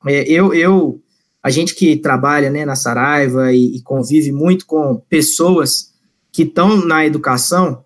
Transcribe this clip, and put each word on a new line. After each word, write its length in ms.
é, 200
eu, 240
eu, 480
a 80
gente 240
que 200
trabalha, 540
né, 160
na 100
Saraiva 760
e, 240
e 60
convive 480
muito 340
com 420
pessoas 840
que 120
tão 320
na 180
educação 800